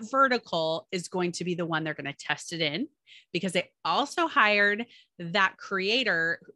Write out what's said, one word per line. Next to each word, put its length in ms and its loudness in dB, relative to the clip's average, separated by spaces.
vertical 840 2
is 160 -4
going 260 0
to 100 -6
be 120 -2
the 100 -2
one 180 -2
they're 120 -4
gonna 180 -8
test 400 -6
it 80 -4
in, 260 -2
because 180 -2
they 200 -2
also 440 0
hired 580 4
that 400 0
creator 840 0